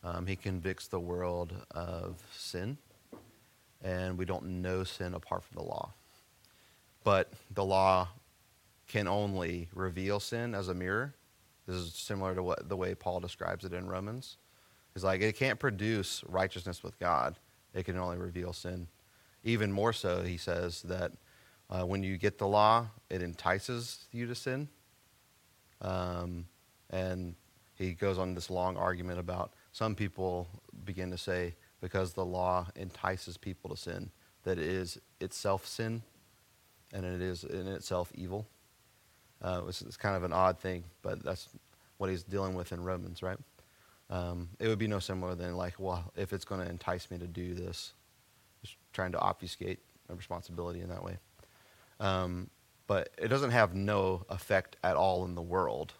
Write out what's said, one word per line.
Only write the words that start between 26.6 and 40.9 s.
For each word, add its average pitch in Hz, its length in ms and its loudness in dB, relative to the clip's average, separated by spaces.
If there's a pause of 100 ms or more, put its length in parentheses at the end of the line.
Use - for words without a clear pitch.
and 92 460 -2 (400)
he 92 160 0
goes 95 260 2
on 92 160 0
this 87 160 -6
long 92 260 2
argument 90 440 0
about 90 320 -4 (220)
some 110 200 0
people 90 560 -2 (340)
begin 92 280 -4
to 90 40 -4
say, 90 380 0 (260)
because 92 320 0
the 95 140 -2
law 90 500 2
entices 92 640 -4
people - 320 -8
to - 60 -6
sin, 92 340 -8 (340)
that 92 140 2
it 78 80 2
is 90 320 0 (200)
itself 95 480 -2
sin, 113 360 -4 (880)
and 95 140 -4
it 90 160 -2
is 92 200 -2
in 92 240 -4
itself 90 480 -2
evil. 95 320 -6 (920)
Uh, 90 260 -2
it's, - 140 -6
it's - 160 -12
kind 101 180 2
of 90 100 0
an 87 80 0
odd 92 260 6
thing, 90 260 -4 (160)